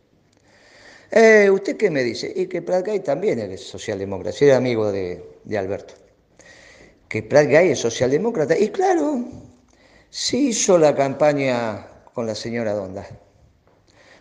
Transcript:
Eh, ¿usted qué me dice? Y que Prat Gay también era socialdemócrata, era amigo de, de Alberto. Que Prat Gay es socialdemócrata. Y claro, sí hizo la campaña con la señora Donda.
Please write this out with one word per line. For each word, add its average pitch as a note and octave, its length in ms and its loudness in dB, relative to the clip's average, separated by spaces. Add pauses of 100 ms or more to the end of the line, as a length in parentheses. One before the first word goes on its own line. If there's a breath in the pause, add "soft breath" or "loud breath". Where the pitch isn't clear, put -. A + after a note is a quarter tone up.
(1120 soft breath)
Eh, G#3+ 400 8
¿usted G3 260 0
qué G3+ 140 2
me C#3+ 120 -2
dice? A#2 320 -6
Y F3+ 120 -2
que E3+ 160 -6
Prat F3+ 240 -2
Gay G#3 140 -4
también D#3+ 380 -2
era F#2+ 180 -8
socialdemócrata, F#2+ 880 -6
era C#3 120 8
amigo A#2 340 0
de, F2+ 540 -8
de G#2 140 -6
Alberto. F#2+ 360 -8 (1120 soft breath)
Que A2 140 -6
Prat C#3+ 240 4
Gay D#3 240 4
es B2 80 0
socialdemócrata. D3 760 -2
Y G#3 140 0
claro, D4+ 540 -2 (840 soft breath)
sí - 380 -2
hizo G#3 300 2
la D3 160 6
campaña C3+ 920 0 (280)
con A#2 120 -6
la A2 80 -6
señora A#2 380 -6
Donda. F#2+ 340 -8 (1160 soft breath)